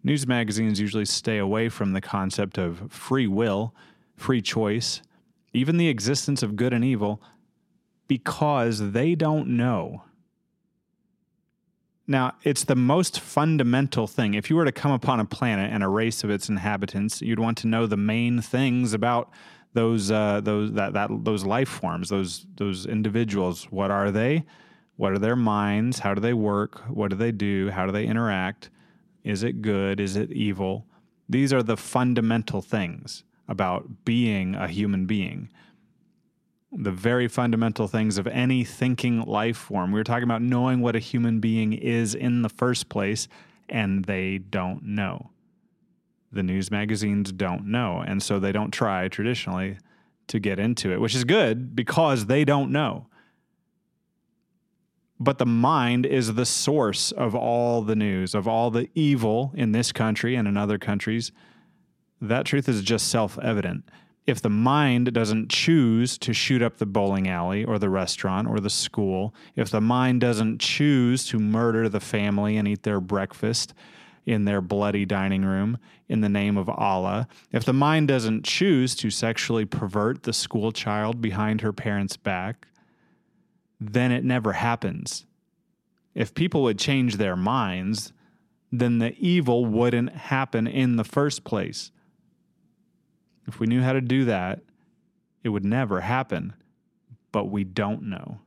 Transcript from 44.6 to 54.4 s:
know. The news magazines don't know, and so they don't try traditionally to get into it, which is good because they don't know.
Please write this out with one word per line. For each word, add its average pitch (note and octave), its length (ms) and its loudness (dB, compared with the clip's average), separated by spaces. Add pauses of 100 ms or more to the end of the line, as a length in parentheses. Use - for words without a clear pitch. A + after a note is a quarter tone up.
know. G2+ 480 -6 (1000)
The G2+ 120 -4
news F#2 280 -2
magazines G#2 600 -2
don't F#2+ 360 -4
know, G2+ 380 -2
and G2 160 -2
so G2+ 160 -2
they G2 140 0
don't G#2 180 -2
try F#2+ 380 0
traditionally G2 680 -4 (480)
to A2+ 120 -4
get G2 200 -2
into G#2 340 0
it, F#2+ 80 -2
which A#2 140 0
is B2+ 100 0
good B2+ 500 2
because B2+ 520 2
they C#3 180 4
don't C#3 260 2
know. C3+ 360 -2 (2000)